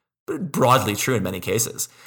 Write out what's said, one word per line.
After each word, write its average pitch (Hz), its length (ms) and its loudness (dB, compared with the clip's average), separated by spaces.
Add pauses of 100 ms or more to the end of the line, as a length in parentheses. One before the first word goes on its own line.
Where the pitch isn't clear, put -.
(260)
broadly 127 680 2
true 131 200 0
in 98 60 0
many 95 160 -4
cases. - 480 -2 (200)